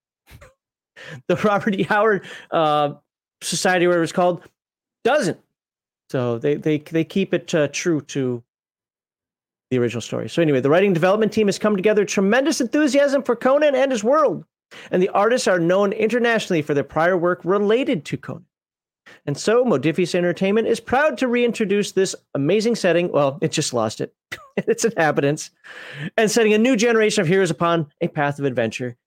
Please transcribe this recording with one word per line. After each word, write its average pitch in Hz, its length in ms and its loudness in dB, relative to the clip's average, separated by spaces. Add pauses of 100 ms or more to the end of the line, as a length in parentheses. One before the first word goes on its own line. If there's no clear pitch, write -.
(280)
<laughs> - 1000 -20
the 175 80 0
Robert 202 400 -2
E. 190 80 0
Howard, 208 420 0 (240)
uh, 151 440 0 (480)
Society, 180 440 0
whatever 175 180 2
it's 156 100 -4
called, 180 280 0 (600)
doesn't. 226 360 0 (680)
So 123 300 -2
they, 147 160 0
they, 151 240 -2
they 160 240 -2
keep 185 300 -2
it, - 200 -4
uh, 151 140 2
true 151 340 -2
to 127 400 -4 (1300)
the 127 80 0
original 117 240 0
story. 113 280 -8
So - 120 0
anyway, 147 200 2
the 135 80 -4
writing 190 240 4
development 190 400 2
team 214 140 2
has 185 120 -2
come 214 160 0
together, 190 300 2
tremendous 247 560 0
enthusiasm 277 600 2
for 240 140 -2
Conan 277 400 2
and 262 160 2
his 214 120 -4
world. 233 420 2 (440)
And 180 140 2
the 196 60 0
artists 226 380 2
are 185 120 2
known 190 320 2
internationally 220 680 0
for 147 120 -4
their 139 100 0
prior 175 340 0
work 175 260 -2
related 208 640 0
to - 120 -8
Conan. - 280 -14 (800)
And 143 120 -4
so 240 280 2
Modiphius 160 500 0
Entertainment 190 520 0
is 226 120 0
proud 277 380 0
to 262 100 -2
reintroduce 226 640 0
this 190 240 0 (180)
amazing 202 420 0
setting. 175 360 0
Well, 143 300 0
it 160 100 -2
just - 220 -4
lost 120 260 -2
it 135 160 -8 (160)
<laughs> - 0 - (240)
and - 140 -6
its 226 160 0
inhabitants, 147 680 0 (640)
and 220 160 2
setting 220 220 4
a 214 40 4
new 240 200 4
generation 214 440 2
of 160 60 0
heroes 185 240 2
upon 170 480 0
a 135 80 -2
path 143 320 -2
of 143 60 -2
adventure 120 500 -4 (100)